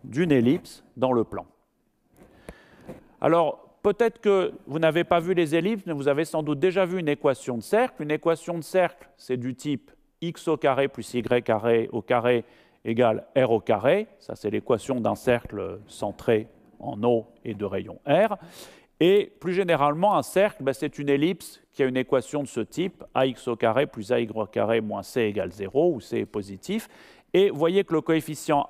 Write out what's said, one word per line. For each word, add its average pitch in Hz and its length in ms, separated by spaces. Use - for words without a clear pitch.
d'une 151 280
ellipse 127 520
dans 127 160
le 117 120
plan. 90 220
Alors, 160 480
peut-être 226 380
que 196 320
vous 147 140
n'avez 160 240
pas 175 160
vu 165 140
les 160 200
ellipses, 190 320
mais 165 80
vous 139 140
avez 147 180
sans 160 160
doute 147 160
déjà 180 260
vu 180 140
une 160 100
équation 135 480
de 110 60
cercle. 226 400
Une 151 80
équation 165 480
de 156 60
cercle, - 520
c'est 127 220
du 123 160
type - 380
x 170 280
au 156 100
carré 139 300
plus - 260
y 120 80
carré 117 680
au 117 100
carré 120 420
égale 113 400
r 127 160
au 110 80
carré. 139 480
Ça, - 160
c'est 104 160
l'équation 113 500
d'un 107 140
cercle 98 720
centré 110 640
en 110 240
O 117 220
et 113 100
de 101 100
rayon 98 400
R. 196 320
Et 190 380
plus 175 140
généralement, 170 600
un 233 80
cercle, 196 400
ben, 131 120
c'est - 240
une 143 100
ellipse 143 540
qui 143 100
a 131 40
une 127 100
équation 131 460
de 131 60
ce - 120
type, 175 420
A 131 100
X 127 240
au 117 80
carré 117 300
plus 110 260
A 123 80
Y 107 300
carré 113 320
moins 101 200
c 120 200
égale 101 300
zéro, 131 420
où 110 60
c - 180
est 104 80
positif. 104 640
Et 190 160
vous 147 100
voyez 175 260
que 165 100
le 151 80
coefficient 156 680